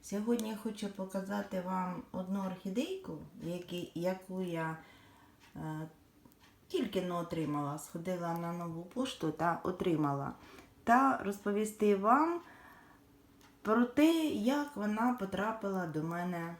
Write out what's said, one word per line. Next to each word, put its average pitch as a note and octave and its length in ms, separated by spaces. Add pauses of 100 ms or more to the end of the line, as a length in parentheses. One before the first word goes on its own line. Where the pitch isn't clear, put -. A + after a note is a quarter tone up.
Сьогодні G#3+ 480
я A3 60
хочу G#3 340
показати F#3+ 720
вам F3+ 500
одну F#3+ 340
орхідейку, G3 720 (260)
які-, F3 520
яку F#3 460
я, E3 360 (800)
е, - 40 (1080)
тільки G#3+ 340
но F3+ 160
отримала. D3+ 640
Сходила E3+ 580
на E3+ 160
нову E3+ 300
пошту G#3+ 480
та E3 320
отримала. D3+ 680 (500)
Та B3+ 340
розповісти G#3 760
вам C#4+ 460 (1200)
про A3+ 240
те, D#4+ 440
як C#4 460
вона G#3+ 380
потрапила G3 760
до D3+ 160
мене E3+ 560